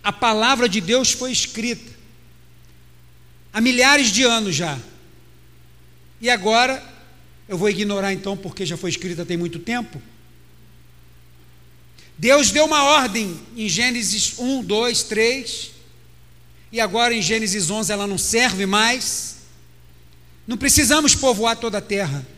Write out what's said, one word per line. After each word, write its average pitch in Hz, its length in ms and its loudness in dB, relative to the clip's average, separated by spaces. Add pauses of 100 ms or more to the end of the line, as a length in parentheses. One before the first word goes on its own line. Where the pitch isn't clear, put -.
A 202 100 -2
palavra 233 560 2
de 190 120 0
Deus 226 320 0
foi 254 180 -6
escrita 233 600 -6 (1600)
há 214 80 -4
milhares 254 500 4
de 226 140 2
anos 220 320 0
já. 147 220 -4 (1400)
E 233 80 -2
agora, 240 540 2 (680)
eu 196 80 -6
vou 196 120 0
ignorar 196 440 -2
então 196 240 -6
porque 196 300 -8
já 165 100 -6
foi 175 140 -6
escrita 175 340 -8
tem 175 120 -4
muito 170 240 -6
tempo? 233 420 -8 (2250)
Deus 262 340 4
deu 302 140 4
uma 302 180 2
ordem 233 560 2 (180)
em 220 120 -4
Gênesis 220 680 -2
um, 254 240 -2
dois, 214 420 0
três, 240 680 -2 (1000)
e 226 100 -4
agora 233 340 2
em 220 80 -2
Gênesis 196 480 -2
onze 208 220 -2
ela 202 140 -4
não 196 120 -4
serve 208 480 0
mais. 220 720 -2 (1080)
Não 233 100 -6
precisamos 285 580 4
povoar 226 420 2
toda 220 220 -6
a - 40 -6
terra. 147 440 -4 (120)